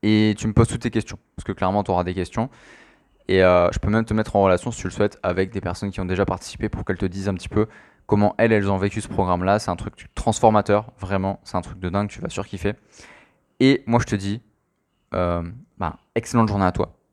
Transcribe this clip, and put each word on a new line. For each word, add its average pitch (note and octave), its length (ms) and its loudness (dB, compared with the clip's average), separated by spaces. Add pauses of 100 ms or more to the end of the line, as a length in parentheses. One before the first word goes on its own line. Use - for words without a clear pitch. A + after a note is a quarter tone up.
Et G#2+ 340 4
tu A#2 100 -4
me G#2+ 60 -2
poses A#2 140 6
toutes A#2+ 160 -6
tes A#2 80 -2
questions. - 280 -4 (160)
Parce - 80 -14
que - 80 -6
clairement, G2 320 0
t'auras F2+ 220 0
des F2+ 80 -4
questions. F#2+ 360 -4 (760)
Et, F#2 160 6
euh, F2+ 300 6
je - 60 -4
peux G2 100 -2
même A2 160 2
te A2 80 -4
mettre G#2+ 240 0
en G2+ 40 4
relation, F#2+ 300 2
si - 80 -10
tu - 80 -8
le F2 40 -6
souhaites, G#2 300 -2
avec F#2+ 300 -2
des G2+ 80 -6
personnes F#2 320 -6
qui - 80 -10
ont F#2 60 -4
déjà F#2 200 0
participé - 440 -6
pour G2 160 -8
qu'elles F#2 120 -2
te - 80 -4
disent F#2+ 220 -4
un G2+ 60 -2
petit - 160 -8
peu G#2+ 180 0 (380)
comment G#2 320 4
elles, A2+ 160 4
elles G2+ 160 2
ont G2 80 0
vécu G2 240 -2
ce - 80 -12
programme-là. F#2 500 2
C'est F#2 120 -4
un F2 40 0
truc - 400 -14
transformateur. G#2+ 840 2
Vraiment, F#2+ 460 -4
c'est - 140 -8
un F2 40 -2
truc F#2+ 180 -14
de F#2 100 -4
dingue. G2+ 180 -2
Tu - 140 -12
vas - 80 -6
surkiffer. G2+ 460 -6 (840)
Et C3+ 260 4
moi, A#2 140 4
je A#2 60 0
te - 100 -2
dis, G2+ 260 -4 (720)
euh, F2 300 0 (340)
bah, E2 200 -6 (180)
excellente A#2 320 2
journée G2+ 180 0
à F2+ 60 2
toi. - 280 -6 (140)